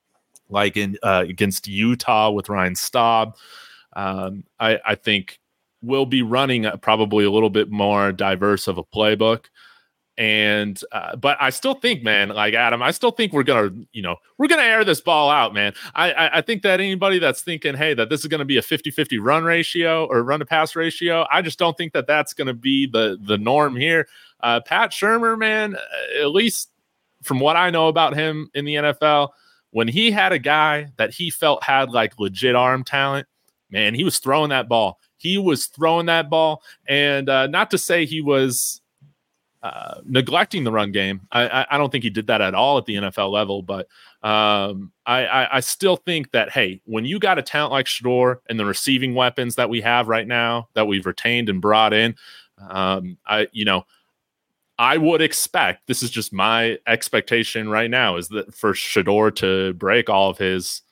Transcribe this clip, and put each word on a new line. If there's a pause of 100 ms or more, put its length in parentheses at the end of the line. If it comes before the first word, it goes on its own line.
(500)
like
in,
uh,
against
Utah
with
Ryan
Staub. (580)
Um, (160)
I,
I
think (440)
we'll
be
running
a,
probably
a
little
bit
more
diverse
of
a
playbook. (720)
And, (120)
uh,
but
I
still
think,
man,
like,
Adam,
I
still
think
we're
gonna, (200)
you
know, (220)
we're
gonna
air
this
ball
out,
man. (220)
I,
I,
I
think
that
anybody
that's
thinking,
hey,
that
this
is
gonna
be
a
fifty
fifty
run
ratio
or
run
to
pass
ratio,
I
just
don't
think
that
that's
gonna
be
the,
the
norm
here. (320)
Uh,
Pat
Shurmur,
man,
uh,
at
least (540)
from
what
I
know
about
him
in
the
N
F
L, (380)
when
he
had
a
guy
that
he
felt
had,
like,
legit
arm
talent, (440)
man,
he
was
throwing
that
ball. (180)
He
was
throwing
that
ball. (260)
And,
uh,
not
to
say
he
was, (840)
uh,
neglecting
the
run
game. (100)
I,
I,
I
don't
think
he
did
that
at
all
at
the
N
F
L
level,
but, (340)
um, (160)
I,
I,
I
still
think
that,
hey,
when
you
got
a
talent
like
Shedeur
and
the
receiving
weapons
that
we
have
right
now
that
we've
retained
and
brought
in, (560)
um,
I,
you
know, (920)
I
would
expect,
this
is
just
my (100)
expectation
right
now,
is
that
for
Shedeur
to
break
all
of
his (100)